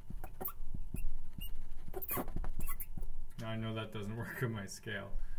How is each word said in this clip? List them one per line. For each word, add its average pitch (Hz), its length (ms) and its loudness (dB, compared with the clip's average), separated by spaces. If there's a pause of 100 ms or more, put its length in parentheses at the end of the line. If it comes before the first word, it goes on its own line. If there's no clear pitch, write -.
(3500)
now 113 80 -6
I 110 80 -4
know 113 180 -4
that 107 180 -6
doesn't 107 240 -6
<laughs> - 20 -8
work - 240 -6
on 113 100 -2
my 101 140 -6
scale, 104 420 -10 (300)